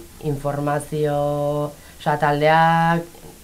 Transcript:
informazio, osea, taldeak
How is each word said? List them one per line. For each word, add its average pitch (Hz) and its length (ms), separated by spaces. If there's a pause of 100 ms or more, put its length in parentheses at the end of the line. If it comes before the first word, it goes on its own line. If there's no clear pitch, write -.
(240)
informazio, 147 1500 (280)
osea, 147 200
taldeak 165 840 (400)